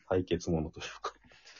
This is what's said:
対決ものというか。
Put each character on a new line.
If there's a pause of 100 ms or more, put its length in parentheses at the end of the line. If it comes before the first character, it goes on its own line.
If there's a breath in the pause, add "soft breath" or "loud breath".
対
決
も
の
と
い
う
か。 (460 soft breath)